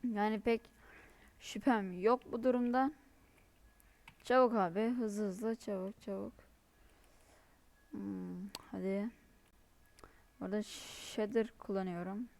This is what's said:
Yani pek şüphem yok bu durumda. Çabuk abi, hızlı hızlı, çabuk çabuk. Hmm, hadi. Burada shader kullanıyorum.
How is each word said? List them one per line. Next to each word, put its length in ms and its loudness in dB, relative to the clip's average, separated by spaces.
Yani 380 0
pek 200 2
şüphem 600 0
yok 200 4
bu 120 -4
durumda. 480 4
Çabuk 320 6
abi, 340 2
hızlı 360 -2
hızlı, 300 -2
çabuk 460 -6
çabuk. 320 -8
Hmm, 560 -6
hadi. 380 -4
Burada 240 -2
shader 840 -2
kullanıyorum. 720 -4